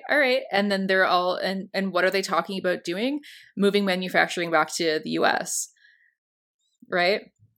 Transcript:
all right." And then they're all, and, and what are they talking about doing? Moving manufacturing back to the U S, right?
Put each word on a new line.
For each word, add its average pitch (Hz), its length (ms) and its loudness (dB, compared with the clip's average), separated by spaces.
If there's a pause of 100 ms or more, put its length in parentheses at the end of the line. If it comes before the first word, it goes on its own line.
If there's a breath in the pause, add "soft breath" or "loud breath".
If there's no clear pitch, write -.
all 269 80 2
right." 262 260 2 (100)
And 202 180 2
then 190 160 0
they're 190 180 4
all, 180 300 2
and, 190 400 -4
and 190 180 -2
what 175 120 2
are 185 80 4
they 196 100 0
talking 190 340 -2
about 180 280 -2
doing? 226 340 -4 (380 loud breath)
Moving 202 280 2
manufacturing 180 680 0
back 156 240 2
to 156 260 0
the 160 80 -8
U 160 160 0
S, - 440 -2 (1160 soft breath)
right? 180 340 2 (360)